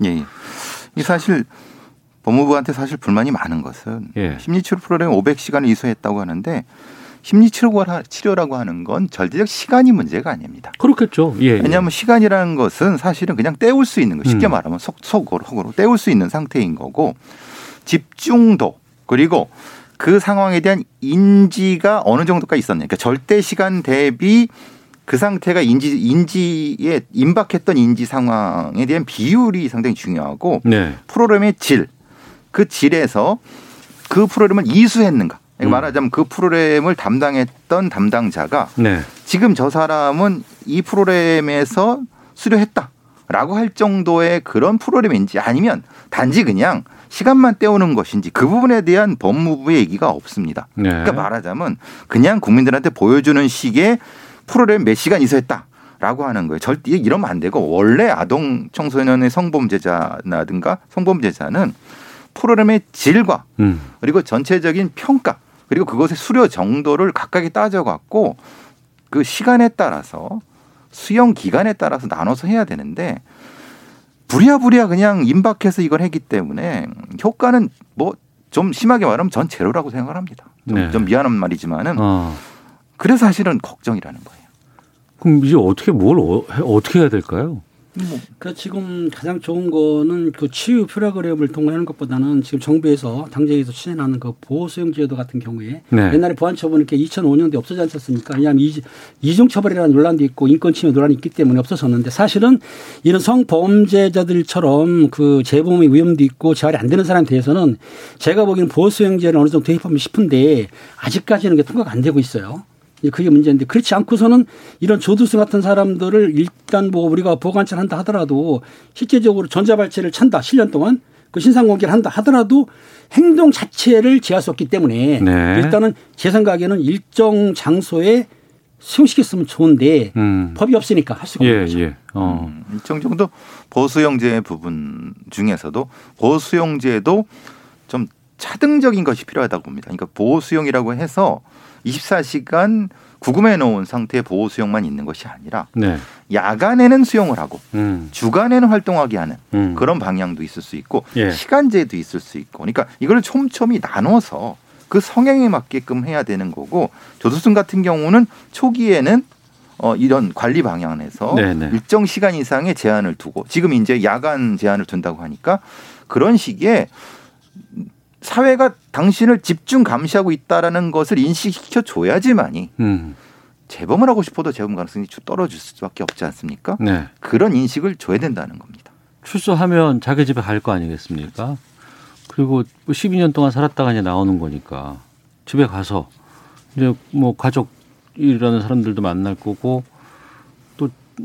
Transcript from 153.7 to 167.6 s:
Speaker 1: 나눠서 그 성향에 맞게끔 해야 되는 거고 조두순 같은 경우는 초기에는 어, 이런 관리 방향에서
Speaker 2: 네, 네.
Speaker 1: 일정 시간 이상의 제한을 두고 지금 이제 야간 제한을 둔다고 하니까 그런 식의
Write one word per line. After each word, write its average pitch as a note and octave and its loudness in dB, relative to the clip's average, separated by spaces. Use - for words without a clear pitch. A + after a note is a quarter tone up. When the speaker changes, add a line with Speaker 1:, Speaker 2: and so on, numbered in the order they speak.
Speaker 1:
나눠서 A#2 -2
그 G3 2
성향에 B3+ 2
맞게끔 B2+ -4
해야 D3+ -4
되는 F#2+ -6
거고 A#2+ -4
조두순 E3 2
같은 G3 0
경우는 F3+ 2
초기에는 A3+ 2
어, A2+ 0
이런 B2+ 0
관리 C3+ 0
방향에서 E2+ -6
Speaker 2:
네, G2 2
네. D#2 -4
Speaker 1:
일정 G#3 0
시간 F#3+ -2
이상의 D3 -2
제한을 G#2 -2
두고 - -12
지금 E3+ 0
이제 A#2 0
야간 B2 -2
제한을 G2+ -2
둔다고 E2+ -8
하니까 E2+ -4
그런 G3 4
식의 D#3 -2